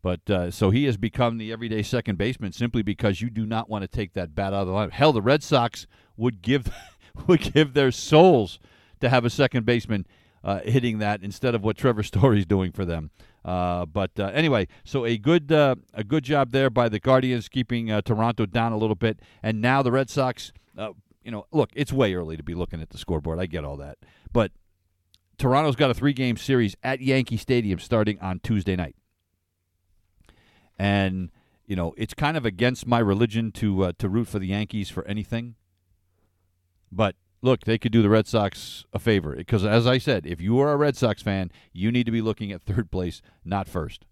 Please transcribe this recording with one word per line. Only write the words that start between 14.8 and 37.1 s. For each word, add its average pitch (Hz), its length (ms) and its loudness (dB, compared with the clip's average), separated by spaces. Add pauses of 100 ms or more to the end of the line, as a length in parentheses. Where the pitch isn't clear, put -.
so 131 220 -4
a 117 120 0
good, 147 360 2
uh, 143 240 4 (180)
a 110 80 -8
good 131 220 -2
job 135 260 0
there 135 180 2
by 120 200 2
the 107 100 -2
Guardians 127 500 2
keeping, 117 400 -4
uh, 107 140 0
Toronto 113 420 0
down 113 280 -2
a 110 40 -4
little 107 200 0
bit. 110 240 -2 (200)
And 110 200 -2
now 131 240 2
the 123 80 2
Red 131 180 0
Sox, 127 420 -4 (240)
uh, 107 180 -10 (280)
you 113 80 -14
know, 104 220 -10
look, 147 220 2
it's 143 180 -4
way 120 220 2
early 82 220 -6
to 78 60 -12
be 80 120 -8
looking 85 280 -6
at 80 80 -14
the - 80 -18
scoreboard. 80 400 -4
I 92 80 -4
get 78 180 -8
all 71 120 -10
that. 71 220 -16 (340)
But 110 180 2 (880)
Toronto's 135 380 2
got 135 160 4
a - 20 2
three-game 127 440 0
series 120 440 0
at 131 180 -4
Yankee 131 360 0
Stadium 104 420 0
starting 107 400 0
on 92 220 -6
Tuesday 101 340 0
night. 85 220 -6 (1800)
And, 98 520 0 (360)
you 101 100 -4
know, 85 200 -4
it's - 180 -6
kind 151 220 -2
of 135 80 -4
against 117 440 -2
my 120 100 4
religion 110 540 2
to, 95 320 0
uh, 90 140 0
to 107 100 -2
root 107 180 0
for 104 140 -4
the 95 80 -4
Yankees 101 420 -4
for - 160 -10
anything. 113 480 -6 (1400)
But, 95 240 0 (260)